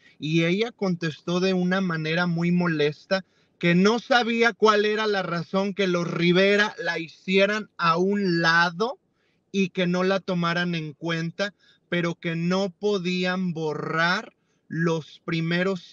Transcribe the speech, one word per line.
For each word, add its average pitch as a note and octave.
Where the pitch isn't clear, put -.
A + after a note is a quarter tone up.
y E3
ella G3+
contestó F3
de F#3+
una F#3
manera E3
muy E3+
molesta F3
que F3
no G#3
sabía A#3
cuál G#3
era G#3+
la G3
razón F3+
que G3
los F3
Rivera F#3+
la E3+
hicieran G3
a E3+
un F#3+
lado E3+
y G3
que F3+
no F3+
la F#3+
tomaran F3
en D#3
cuenta, E3
pero E3+
que E3
no F#3
podían F3+
borrar E3
los E3
primeros F3